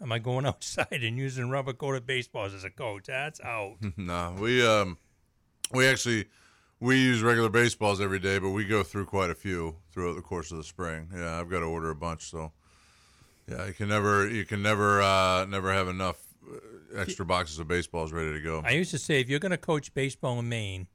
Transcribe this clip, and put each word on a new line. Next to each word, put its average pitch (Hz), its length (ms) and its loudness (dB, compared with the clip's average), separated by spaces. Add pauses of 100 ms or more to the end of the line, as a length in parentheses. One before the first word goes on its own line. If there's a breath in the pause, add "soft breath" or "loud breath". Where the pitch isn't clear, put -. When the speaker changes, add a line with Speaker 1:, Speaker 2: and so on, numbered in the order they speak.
Speaker 1:
am 139 120 -6
I 117 60 0
going 127 280 -2
<laughs> 123 60 2
outside - 520 -4
and 117 140 -2
using 131 320 -4
rubber-coated 135 560 -4
baseballs 120 480 -4
as 95 100 -12
a 95 60 -10
coach. 101 360 -8
That's 139 340 -8
out." 104 360 -6 (100)
Speaker 2:
<laughs> 95 100 -6
No, 87 420 -4
we, 120 280 4
um, 101 300 4 (760)
we 127 140 6
actually, 120 400 2 (540 soft breath)
we 127 180 6
use 127 240 6
regular 117 280 6
baseballs 107 500 4
every 98 180 0
day, 98 200 2
but 95 120 0
we 101 140 -2
go 101 180 2
through 98 240 -4
quite 95 240 0
a 80 40 -4
few 85 420 -4 (160)
throughout 87 240 -2
the 90 60 -10
course 85 280 -6
of 85 80 -8
the 78 60 -10
spring. 82 500 -8
Yeah, 85 260 -4
I've 85 100 -8
gotta 85 160 -2
order 80 240 -2
a 78 40 -4
bunch, 82 360 -8
so. 80 220 -10 (960 soft breath)
Yeah, 95 180 -8
you 95 80 -8
can 101 140 -4
never, 101 400 4
you 107 160 -2
can 101 160 -4
never, 101 400 4
uh, 95 440 4
never 95 280 -2
have 95 140 2
enough, 92 320 -2 (340)
uh, 104 480 -14
extra 98 240 -4
boxes 85 360 -2
of 78 80 -6
baseballs 82 440 -2
ready 80 200 -2
to 76 80 -6
go. 80 240 -4
Speaker 1:
I 117 80 0
used 175 180 0
to - 80 -4
say, 143 220 2
if 123 80 -2
you're 143 100 0
gonna 180 180 -2
coach - 380 -4
baseball 135 460 -2
in 117 80 -4
Maine 98 460 -6